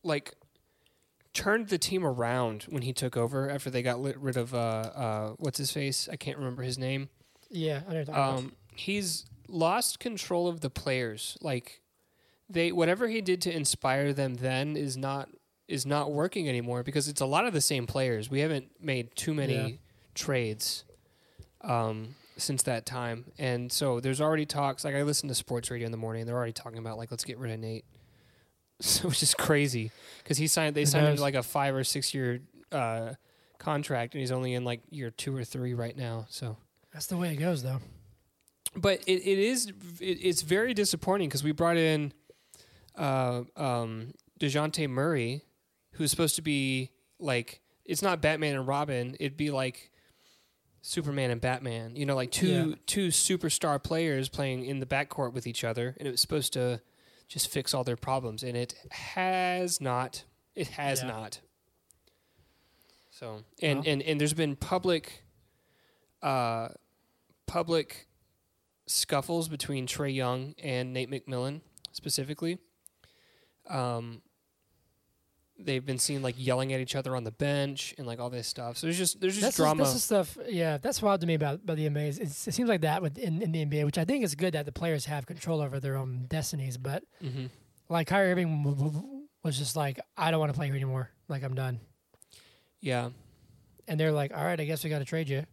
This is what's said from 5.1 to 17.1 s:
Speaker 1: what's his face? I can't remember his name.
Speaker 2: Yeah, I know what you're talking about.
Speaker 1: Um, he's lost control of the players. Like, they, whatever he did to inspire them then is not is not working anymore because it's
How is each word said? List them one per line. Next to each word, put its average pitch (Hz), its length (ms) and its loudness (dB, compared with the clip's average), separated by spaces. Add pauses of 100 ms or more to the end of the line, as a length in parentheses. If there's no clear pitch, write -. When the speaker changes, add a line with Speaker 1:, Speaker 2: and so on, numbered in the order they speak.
Speaker 1:
what's 147 200 -2
his 135 120 -2
face? 139 400 -2
I - 60 -6
can't 139 220 -6
remember 127 240 -4
his 127 160 -2
name. 135 300 -2 (420)
Speaker 2:
Yeah, 156 260 0
I - 20 -4
know 160 80 -8
what 175 80 -6
you're 160 120 -2
talking 147 80 -8
about. 135 240 4
Speaker 1:
Um, 127 180 -6 (180)
he's 190 520 -2 (220)
lost 180 520 2
control 180 480 0
of 170 120 -2
the 143 100 -2
players. 123 680 -4
Like, 131 420 -6 (680)
they, 170 240 2
whatever 175 340 4
he 220 140 0
did 180 220 2
to 170 120 0
inspire 143 580 2
them 135 240 0
then 131 400 0
is 139 200 -2
not 135 320 -4 (400)
is 131 180 -2
not 147 260 2
working 160 360 0
anymore 123 340 0
because 139 260 0
it's 147 120 -2